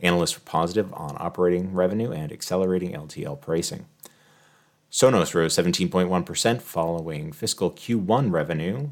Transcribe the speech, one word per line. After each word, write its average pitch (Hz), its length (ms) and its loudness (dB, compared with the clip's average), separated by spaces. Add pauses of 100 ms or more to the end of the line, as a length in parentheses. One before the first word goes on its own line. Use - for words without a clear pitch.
Analysts 87 360 2
were - 80 -20
positive 90 500 0
on 78 240 -10
operating 90 560 0
revenue 98 380 0
and 76 200 -6
accelerating 92 600 -2
L 76 140 -10
T 76 160 -10
L 73 120 -6
pricing. - 500 -4 (1000)
Sonos 117 460 4
rose 80 180 4
seventeen 90 360 2
point 92 200 2
one 90 140 2
percent 85 400 0
following 82 680 -4
fiscal 95 380 -2
Q - 280 -2
one 110 320 2
revenue, 85 600 -2